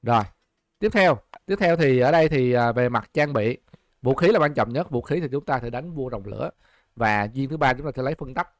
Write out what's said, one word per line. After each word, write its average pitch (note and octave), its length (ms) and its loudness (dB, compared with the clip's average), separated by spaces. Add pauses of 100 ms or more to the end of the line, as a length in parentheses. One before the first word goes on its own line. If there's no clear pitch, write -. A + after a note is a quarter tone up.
Rồi. A2+ 200 2 (560)
Tiếp G#3 140 -2
theo, F3 260 4 (280)
tiếp G3 120 -2
theo E3+ 180 2
thì C3+ 220 4
ở B2+ 140 4
đây D#3+ 160 4
thì, C3 240 2
à, A#2+ 200 2
về B2 160 0
mặt A#2+ 260 -4
trang D3 180 0
bị, A#2 260 -2 (440)
vũ C3 120 2
khí F3 140 4
là G#3+ 100 6
quan D3 160 2
trọng A#2 180 0
nhất. D#3 180 -4
Vũ A#2+ 100 -2
khí D#3+ 200 -4
thì D3+ 120 -6
chúng C#3+ 120 -6
ta C3+ 140 -2
thể A#2 120 -8
đánh D3+ 220 -10
vua C3 180 -8
rồng G2+ 160 -10
lửa. G#2+ 240 -8 (460)
Và G#2+ 360 0
duyên C3+ 160 -4
thứ D#3 80 -6
ba C3+ 180 2
chúng C#3+ 120 -8
ta C#3+ 100 -6
sẽ C3 60 -6
lấy C#3 120 -4
phân C3 200 -12
tách. F3 140 -6 (120)